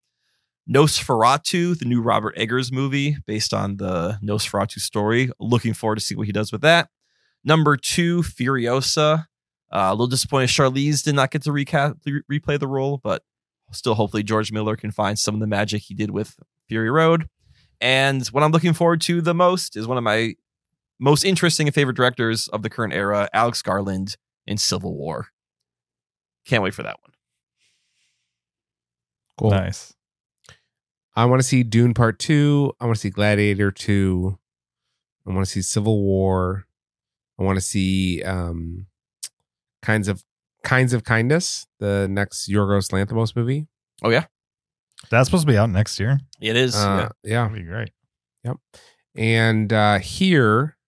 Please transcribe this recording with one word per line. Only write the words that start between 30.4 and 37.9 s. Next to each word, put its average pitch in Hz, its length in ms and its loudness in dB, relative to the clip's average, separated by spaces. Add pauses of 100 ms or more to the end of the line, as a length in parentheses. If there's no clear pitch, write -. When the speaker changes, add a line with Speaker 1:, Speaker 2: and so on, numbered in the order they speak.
Speaker 2:
I 117 120 2
wanna 127 160 4
see 127 200 2
Dune 117 320 4
Part 117 240 2
Two. 147 640 2
I 120 40 -6
wanna 113 120 0
see 104 140 -6
Gladiator 101 600 2
Two. 95 680 -2 (880)
I 95 60 -8
wanna 95 140 0
see 95 160 -6
Civil 104 400 0
War. 95 640 0 (720)
I 98 40 -4
wanna 95 180 0
see, 95 640 -2